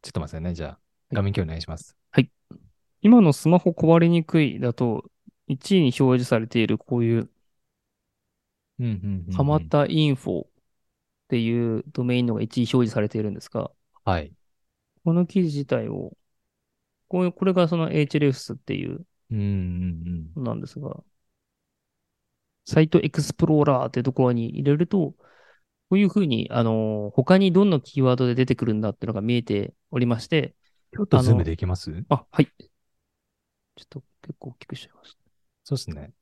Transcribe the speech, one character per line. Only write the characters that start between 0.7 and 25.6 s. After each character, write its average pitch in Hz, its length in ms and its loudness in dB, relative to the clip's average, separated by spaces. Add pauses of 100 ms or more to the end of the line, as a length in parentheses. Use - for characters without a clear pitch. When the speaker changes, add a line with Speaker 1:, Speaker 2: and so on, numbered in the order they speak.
Speaker 2:
い。 - 400 -16
Speaker 1:
画 101 80 0
面 101 100 -2
共 101 100 -2
有 80 40 -4
お - 20 -10
願 80 80 -8
い 80 40 -10
し - 60 -14
ま 80 100 -10
す。 - 180 -20 (160)
Speaker 2:
は 139 100 2
い。 - 80 -2 (720)
今 233 200 8
の 160 120 6
ス - 140 -2
マ 175 100 6
ホ 175 140 2
壊 165 280 4
れ 170 100 4
に 170 140 2
く 160 180 2
い 135 180 -2
だ 120 140 -2
と、 120 360 -4 (380)
一 180 320 0
位 - 20 6
に 147 40 4 (140)
表 127 200 4
示 123 60 -2
さ 117 140 0
れ 110 80 -6
て 117 120 0
い 110 80 2
る 110 100 0
こ - 200 -6
う 117 80 0
い 117 140 2
う、 - 100 -6 (1500)
Speaker 1:
う 127 40 -4
ん、 - 20 -4
う 117 40 -2
ん、 - 20 -2
う - 20 -4
ん、 95 340 -6
う 95 40 -8
ん。 92 40 -4
Speaker 2:
蒲 147 260 2
田 151 260 0
イ 156 200 0
ン 135 80 2
フ - 140 -10
ォ 87 160 -4
っ - 20 -20 (840)
て 123 100 0
い 117 380 0
う - 140 -6
ド 127 120 -4
メ 123 140 0
イ 123 40 2
ン 123 40 0
の 113 100 -2
が 107 60 -4
一 110 160 -6
位 127 40 0
表 120 80 0
示 120 220 2
さ 110 100 -2
れ 104 80 -2
て - 80 -6
い 110 60 -2
る 104 80 -4
ん - 20 -10
で - 80 -12
す - 80 -20
が、 - 220 -8 (320)
Speaker 1:
は 90 160 0
い。 73 120 -10 (720)
Speaker 2:
こ 165 100 2
の 175 120 2
記 190 180 0
事 147 160 -2
自 139 60 -6
体 113 240 -4
を、 - 260 -10 (920)
こ 180 140 -2
う - 40 2
い - 20 0
う、 175 40 -2
こ - 140 -4
れ 190 80 2
が 175 140 4
そ 170 100 -2
の 160 140 -2
エ 156 100 2
イ 143 60 2
チ - 100 -4
エ - 20 2
ル 147 80 4
エ 135 40 4
フ 131 60 -4
エ - 20 -18
ス - 140 -14
っ - 20 -8
て - 200 -8
い 90 160 -6
う 180 140 -12 (260)
Speaker 1:
う 110 40 -4
ん、 107 40 -2
う - 20 -2
ん、 87 960 -4
う 151 60 -8
ん。 - 20 -6
Speaker 2:
な 117 100 -4
ん 110 80 -8
で - 60 -12
す - 120 -16
が、 - 240 -12 (1600)
サ - 160 2
イ 160 80 2
ト 180 120 4
エ - 80 -4
ク - 120 -4
ス - 120 -6
プ - 120 0
ロ 156 160 2
ー - 20 4
ラ 131 220 2
ー - 20 -6
っ 123 40 -8
て 127 80 -4
い - 20 -2
う - 20 -4
と 131 100 -2
こ 135 100 0
ろ 123 80 2
に 117 180 -2
入 - 140 -6
れ 143 120 2
る 165 120 -2
と、 170 280 -2 (720)